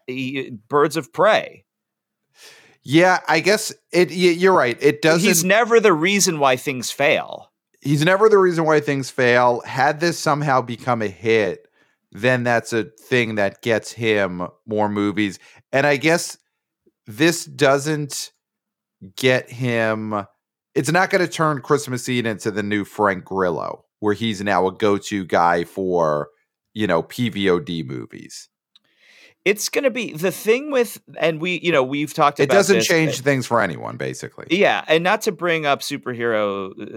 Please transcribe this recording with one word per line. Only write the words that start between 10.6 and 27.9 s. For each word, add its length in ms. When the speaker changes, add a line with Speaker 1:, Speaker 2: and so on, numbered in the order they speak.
Speaker 2:
become 400
a 60
hit, 600
then 320
that's 280
a 120
thing 500
that 260
gets 320
him 560
more 240
movies. 500
And 160
I 100
guess 420
this 380
doesn't 880
get 340
him, 760
it's 160
not 200
gonna 180
turn 320
Chris 280
Messina 420
into 200
the 120
new 240
Frank 380
Grillo, 600
where 140
he's 260
now 260
a 60
go-to 540
guy 380
for, 680
you 120
know, 160
P 260
V 220
O 100
D 220
movies. 680